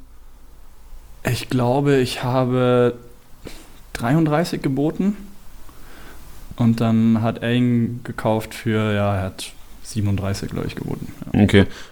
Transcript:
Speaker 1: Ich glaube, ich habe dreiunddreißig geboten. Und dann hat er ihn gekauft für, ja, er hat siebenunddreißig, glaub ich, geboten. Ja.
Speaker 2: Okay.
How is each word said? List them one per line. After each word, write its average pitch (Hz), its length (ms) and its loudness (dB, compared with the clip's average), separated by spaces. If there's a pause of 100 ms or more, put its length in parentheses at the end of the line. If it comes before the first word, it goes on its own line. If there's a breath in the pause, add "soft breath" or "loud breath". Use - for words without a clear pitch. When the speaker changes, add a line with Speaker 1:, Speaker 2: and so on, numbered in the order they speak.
(1300)
Speaker 1:
Ich 120 240 -4
glaube, 135 500 4
ich 127 220 0
habe 123 760 4 (1000 loud breath)
dreiunddreißig 156 680 0
geboten. 156 540 0 (1400 soft breath)
Und 113 260 2
dann 113 420 4
hat 113 180 0
er 117 100 0
ihn 120 520 2
gekauft 110 500 -2
für, 107 400 0
ja, 101 220 2
er 92 80 -2
hat - 280 -8 (300)
siebenunddreißig, 98 680 -2
glaub 82 160 -4
ich, - 80 -8
geboten. - 320 -8 (260)
Ja. - 80 6
Speaker 2:
Okay. 98 240 8 (260 loud breath)